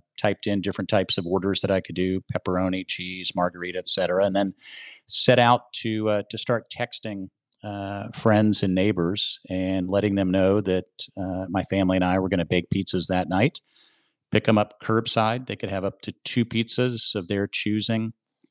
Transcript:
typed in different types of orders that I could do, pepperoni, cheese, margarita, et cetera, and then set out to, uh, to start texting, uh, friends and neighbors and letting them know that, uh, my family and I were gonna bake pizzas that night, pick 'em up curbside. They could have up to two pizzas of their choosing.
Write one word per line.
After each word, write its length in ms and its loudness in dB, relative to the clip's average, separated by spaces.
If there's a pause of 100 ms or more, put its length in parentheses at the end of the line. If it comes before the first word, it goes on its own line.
(180)
typed 280 -2
in 140 0
different 300 -4
types 260 2
of 100 -2
orders 360 0
that 80 2
I 100 2
could 140 -8
do, 260 0 (140)
pepperoni, 520 -2
cheese, 480 -8
margarita, 440 -2
et 100 -4
cetera, 380 2
and 100 0
then 160 0 (540)
set 320 4
out 360 4
to, 360 -2
uh, 180 2
to 80 -10
start 300 -2 (100)
texting, 520 -8 (360)
uh, 460 -8
friends 520 4
and 120 2
neighbors 760 0
and 400 -2
letting 280 2
them 140 2
know 300 4
that, 240 0 (320)
uh, 320 -6
my 140 -2
family 340 0
and 80 2
I 140 2
were 100 -2
gonna 160 0
bake 240 0
pizzas 380 0
that 240 0
night, 300 0 (720)
pick 160 2
'em 120 4
up 240 -2
curbside. 640 0
They 100 -8
could 140 -6
have 140 -4
up 180 -6
to 100 -10 (120)
two 200 2
pizzas 680 -2
of 140 -6
their 180 -2
choosing. 680 -2 (380)